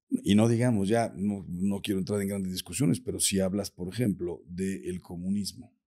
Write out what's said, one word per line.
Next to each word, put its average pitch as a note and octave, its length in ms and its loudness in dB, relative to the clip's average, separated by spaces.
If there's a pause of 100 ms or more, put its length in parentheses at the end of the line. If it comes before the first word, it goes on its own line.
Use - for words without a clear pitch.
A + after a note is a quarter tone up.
Y - 260 2
no A2+ 140 8
digamos, A#2 400 4
ya A2+ 280 2
no, G2 320 -2
no G2 340 -2
quiero G2+ 180 -2
entrar G2+ 220 -2
en G2 60 0
grandes G2 240 -4
discusiones, G#2+ 480 0
pero F#2+ 200 -6
si G2 200 2
hablas, F#2+ 300 0
por F2+ 180 -8
ejemplo, F#2 580 -2
del F2+ 560 -6
comunismo, F#2+ 760 -6 (100)